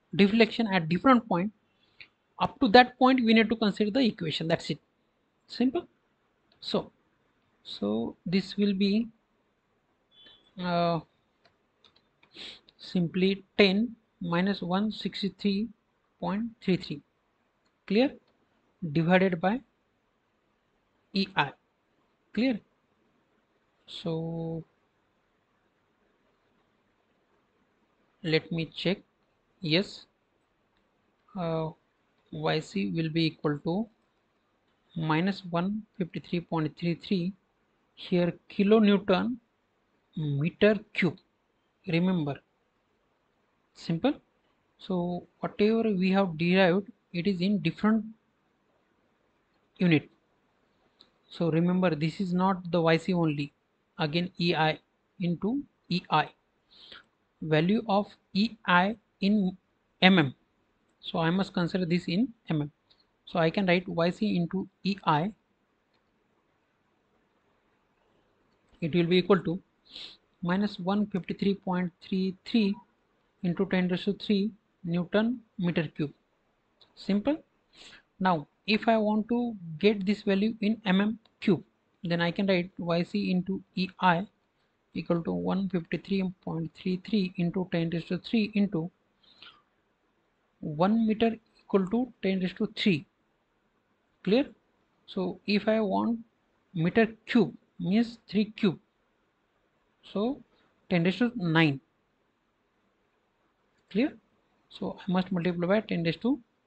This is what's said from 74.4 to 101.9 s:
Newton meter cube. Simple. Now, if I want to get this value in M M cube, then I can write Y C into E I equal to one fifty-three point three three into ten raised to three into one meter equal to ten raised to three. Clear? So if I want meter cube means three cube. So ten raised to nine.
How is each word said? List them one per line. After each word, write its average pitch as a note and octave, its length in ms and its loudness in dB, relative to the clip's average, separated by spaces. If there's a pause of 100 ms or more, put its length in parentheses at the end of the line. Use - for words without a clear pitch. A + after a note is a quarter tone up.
Newton G3+ 560 -2 (180)
meter E3+ 380 0
cube. C#3+ 160 -4 (800)
Simple. G#3 480 -2 (800)
Now, F3 260 0 (200)
if G#3 200 0
I A3+ 100 6
want G#3+ 320 0
to A#3+ 280 -2 (220)
get G3+ 280 2
this G3+ 160 -2
value G3+ 380 0
in A3 240 0
M F#3+ 160 2
M G#3+ 180 0 (220)
cube, F3 240 2 (400)
then E3+ 160 -2
I E3+ 100 0
can G3 160 -2
write F3+ 320 0
Y E3+ 240 -2
C G3 300 -4
into F#3 300 -2 (120)
E F#3 140 -2 (120)
I F#3 260 2 (680)
equal E3+ 280 -2
to F3+ 100 -4
one F3+ 360 -2
fifty-three F3+ 640 -4 (120)
point E3 260 -6 (100)
three F#3 280 -4
three F#3 280 0
into F3 360 -2
ten E3 180 -2
raised E3+ 180 -6
to F3+ 100 -4
three G#3+ 360 -2
into F3+ 360 -2 (1700)
one F#3+ 460 0
meter A3+ 300 0 (240)
equal G3 260 0
to A#3+ 260 -2 (100)
ten F#3+ 180 0
raised F3+ 160 -4
to G#3+ 100 -2 (100)
three. D#3 300 0 (1200)
Clear? A#3+ 220 2 (600)
So F#3 400 -6
if G3+ 200 0
I A3 140 2
want G#3+ 380 0 (560)
meter F3+ 320 2 (200)
cube G#3 280 2 (260)
means G#3+ 380 0 (100)
three G#3 280 -2
cube. F#3 220 0 (1300)
So A#3 280 -2 (500)
ten F3 140 2
raised F#3 140 0
to A#3+ 180 2
nine. D#3+ 440 2 (2000)